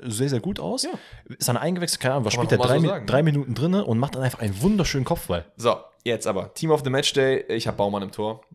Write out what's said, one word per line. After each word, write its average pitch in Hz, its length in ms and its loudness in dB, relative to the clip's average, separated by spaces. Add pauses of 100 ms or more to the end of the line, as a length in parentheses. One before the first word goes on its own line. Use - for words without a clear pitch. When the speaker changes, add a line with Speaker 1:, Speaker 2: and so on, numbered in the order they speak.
Speaker 1:
sehr, 120 260 -2
sehr 127 120 2
gut 196 180 -4
aus. 202 240 -4
Speaker 2:
Ja. 320 60 -4 (480)
Speaker 1:
Ist - 100 -2
dann 120 80 2
eingewechselt, 170 460 -2
keine 131 140 0
Ahnung, 123 100 0
was 104 80 2
Speaker 2:
Kann 120 120 0
man - 40 -4
Speaker 1:
spielt 147 100 4
er? 123 60 2
Speaker 2:
auch - 20 2
mal 127 60 4
Speaker 1:
Drei - 60 4
Speaker 2:
so - 20 4
Speaker 1:
Mi-, 160 80 4
Speaker 2:
sagen, 107 180 -4
Speaker 1:
drei 120 120 2
Speaker 2:
ne? 156 40 4
Speaker 1:
Minuten 143 320 2
drinne 180 300 2
und 113 140 0
macht 139 160 -2
dann 131 80 -4
einfach - 160 -2
einen 101 220 -2
wunderschönen 156 440 2
Kopfball. 90 400 -4 (100)
Speaker 2:
So, 113 220 2 (260)
jetzt 113 240 -2
aber 95 280 -4
Team 160 160 0
of 143 120 4
the 135 60 -2
Matchday. 135 560 2 (100)
Ich 117 120 -2
hab 107 100 -4
Baumann 101 260 0
im 90 80 -8
Tor. 110 300 -6 (120)